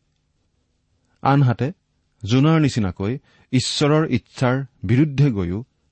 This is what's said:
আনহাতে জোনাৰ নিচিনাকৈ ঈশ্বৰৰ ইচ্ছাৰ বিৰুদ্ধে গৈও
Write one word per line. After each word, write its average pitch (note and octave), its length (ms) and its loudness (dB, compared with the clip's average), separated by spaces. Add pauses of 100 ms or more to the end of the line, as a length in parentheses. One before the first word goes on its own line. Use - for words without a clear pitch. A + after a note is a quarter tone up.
(1200)
আনহাতে C3 440 2 (560)
জোনাৰ C3+ 380 2
নিচিনাকৈ G#2 520 -2 (400)
ঈশ্বৰৰ D3+ 500 0 (140)
ইচ্ছাৰ - 380 -4 (340)
বিৰুদ্ধে C#3 420 2
গৈও F#2+ 280 -4 (320)